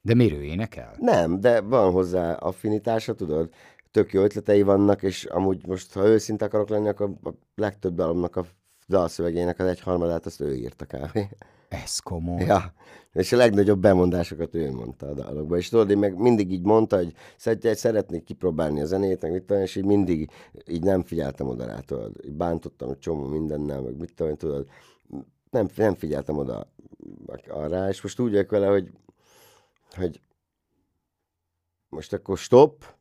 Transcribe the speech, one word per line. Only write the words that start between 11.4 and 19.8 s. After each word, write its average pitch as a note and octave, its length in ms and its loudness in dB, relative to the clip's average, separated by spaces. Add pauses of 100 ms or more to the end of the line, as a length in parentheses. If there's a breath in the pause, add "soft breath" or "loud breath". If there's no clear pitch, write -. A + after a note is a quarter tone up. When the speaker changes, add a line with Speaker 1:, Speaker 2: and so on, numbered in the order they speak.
Speaker 1:
Ez - 300 -10
komoly. F2 460 -6
Speaker 2:
Ja. F2+ 280 0 (400 loud breath)
És F2+ 200 0
a A#2+ 40 2
legnagyobb G2+ 440 4
bemondásokat F2 760 2
ő D#2 180 -4
mondta B1+ 340 -10
a C#2+ 80 -8
dalokba. D2 420 -6
És F2+ 120 -2
tudod, G#2+ 220 4
én G2+ 80 4
meg G2 180 0
mindig G#2 360 2
így F2+ 100 -6
mondta, G#2+ 340 4
hogy F2 180 -2 (220 loud breath)
szeret-, A2+ 420 0
szeretnék G2 460 -2
kipróbálni D#2 560 -2
a D2 60 -2
zenét, F#2+ 360 0
meg D#2+ 100 -4
mit F#2 100 -4
tudom, G2 200 0
és F#2+ 140 -6
így G2 80 -4